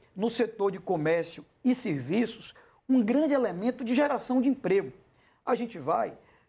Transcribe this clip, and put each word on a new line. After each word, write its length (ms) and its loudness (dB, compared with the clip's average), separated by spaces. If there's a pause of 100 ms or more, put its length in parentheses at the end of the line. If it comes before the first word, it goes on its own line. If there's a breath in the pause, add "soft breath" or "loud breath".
(140)
no 160 -2
setor 400 -2
de 80 -8
comércio 640 -2 (200)
e 100 4
serviços 800 -4 (340 soft breath)
um 140 4
grande 320 2
elemento 500 0
de 100 -2
geração 460 2
de 80 4
emprego. 440 0 (520 soft breath)
A 120 0
gente 240 -6
vai 360 -2 (320 soft breath)